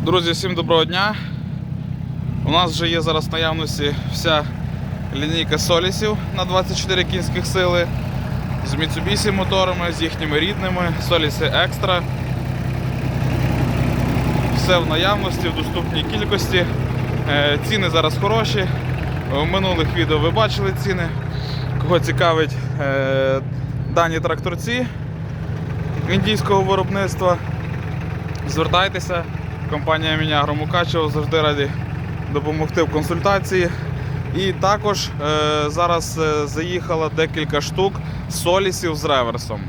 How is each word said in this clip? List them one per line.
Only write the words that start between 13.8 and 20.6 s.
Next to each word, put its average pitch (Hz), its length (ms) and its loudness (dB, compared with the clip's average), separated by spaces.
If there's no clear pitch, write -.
Все 180 220 4
в 165 80 2
наявності, 175 640 0
в 165 80 -2
доступній 165 480 -2
кількості. 196 600 0
Е, 143 280 4
ціни 196 220 2
зараз 156 300 2
хороші. 208 440 2
В 143 120 2
минулих 180 520 2
відео 156 220 2
ви 156 120 2
бачили 202 420 2